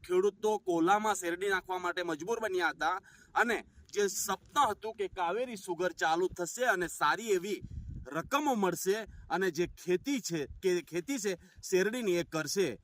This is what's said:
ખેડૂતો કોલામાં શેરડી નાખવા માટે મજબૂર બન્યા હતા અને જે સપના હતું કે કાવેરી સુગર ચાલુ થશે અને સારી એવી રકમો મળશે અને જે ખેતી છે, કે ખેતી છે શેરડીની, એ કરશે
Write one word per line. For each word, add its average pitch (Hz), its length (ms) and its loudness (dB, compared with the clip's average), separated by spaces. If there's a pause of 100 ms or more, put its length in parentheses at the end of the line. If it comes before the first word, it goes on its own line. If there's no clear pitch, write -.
ખેડૂતો 202 560 2
કોલામાં 190 580 2
શેરડી 180 380 -2
નાખવા 185 240 -4
માટે 180 260 -2
મજબૂર 170 360 -4
બન્યા 180 340 -2
હતા 160 220 0 (380)
અને 214 240 4 (340)
જે 202 160 0
સપના 226 640 0
હતું 220 280 -8
કે 196 100 -2
કાવેરી 196 580 -2
સુગર 175 280 -2
ચાલુ 170 340 2
થશે 180 380 -4
અને 180 220 2
સારી 175 500 0
એવી 185 220 -2 (460)
રકમો 269 500 0
મળશે 190 400 2 (320)
અને 185 220 2
જે 165 160 0
ખેતી 190 540 -2
છે, 165 200 -4 (220)
કે 190 80 2 (200)
ખેતી 175 280 -4
છે 196 140 -2 (360)
શેરડીની, 196 500 2
એ 170 60 0
કરશે 160 440 0 (160)